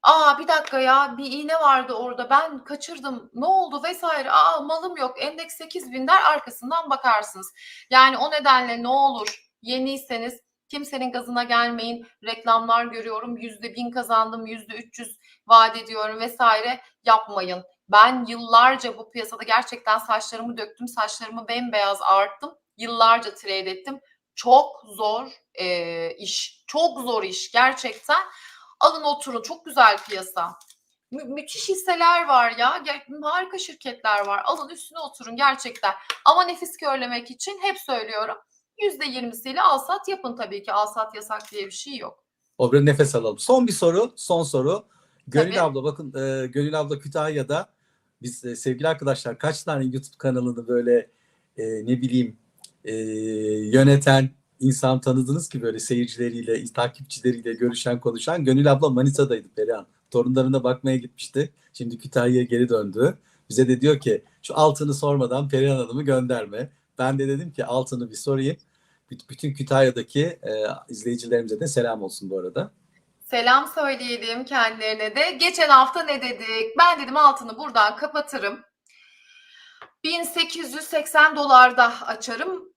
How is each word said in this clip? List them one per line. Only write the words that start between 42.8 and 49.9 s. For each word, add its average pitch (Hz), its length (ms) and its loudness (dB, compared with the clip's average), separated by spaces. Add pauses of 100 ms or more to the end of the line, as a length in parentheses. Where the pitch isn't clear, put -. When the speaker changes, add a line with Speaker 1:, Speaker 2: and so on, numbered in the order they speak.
Speaker 2:
nefes 143 300 2
alalım. 113 240 -4
Son 247 280 4
bir 208 60 0
soru, 185 420 2
son 170 280 -2
soru. 143 420 -2 (420)
Gönül 156 240 2
Speaker 1:
Tabii. 185 100 0
Speaker 2:
abla, 135 220 0
bakın, 147 240 -6
e, 135 400 -4
Gönül 147 320 -2
abla 143 200 -4
Kütahya'da. 151 720 -4 (520)
Biz, 120 240 -12
e, 120 100 -8
sevgili 131 320 -4
arkadaşlar, 139 500 -4
kaç 151 260 -6
tane 143 200 -4
YouTube 131 340 -8